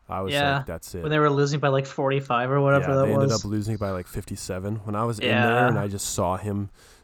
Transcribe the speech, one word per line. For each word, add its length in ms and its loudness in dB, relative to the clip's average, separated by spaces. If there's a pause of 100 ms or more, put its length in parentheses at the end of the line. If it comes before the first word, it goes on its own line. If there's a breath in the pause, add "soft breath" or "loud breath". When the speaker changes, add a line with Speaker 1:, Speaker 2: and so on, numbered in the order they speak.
(100)
Speaker 1:
I 100 -6
was 120 -4
Speaker 2:
Yeah. 260 2
Speaker 1:
like, 80 -6
"That's 280 -10
it." 80 -8
Speaker 2:
When 80 -4
they 80 2
were 120 6
losing 280 2
by, 100 2
like, 180 2
forty-five 640 0
or 100 2
whatever 300 4
Speaker 1:
Yeah, 60 2
Speaker 2:
that 100 4
Speaker 1:
they 80 2
ended 160 4
Speaker 2:
was. 140 0
Speaker 1:
up 60 -6
losing 280 -2
by, 140 -4
like, 140 -6
fifty-seven. 800 -6
When 100 -6
I 100 0
was 140 -2
in 100 -2
Speaker 2:
Yeah. 180 4
Speaker 1:
there 220 4
and 100 2
I 100 -2
just 240 -6
saw 240 0
him 320 -4 (360 soft breath)